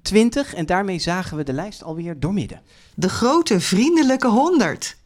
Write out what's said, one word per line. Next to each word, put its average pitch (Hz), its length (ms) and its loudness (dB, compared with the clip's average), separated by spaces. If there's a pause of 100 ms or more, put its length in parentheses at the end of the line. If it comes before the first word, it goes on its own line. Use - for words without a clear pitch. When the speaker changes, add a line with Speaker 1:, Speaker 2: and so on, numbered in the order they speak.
Speaker 1:
twintig 233 520 2
en 165 120 -4
daarmee 185 340 -2
zagen 175 380 -6
we 156 60 -6
de 135 100 -4
lijst 185 300 -10
alweer 165 360 -10
doormidden. 151 420 -4 (340)
Speaker 2:
De 180 140 -2
grote 247 500 2
vriendelijke 262 680 2
honderd. 254 680 2 (100)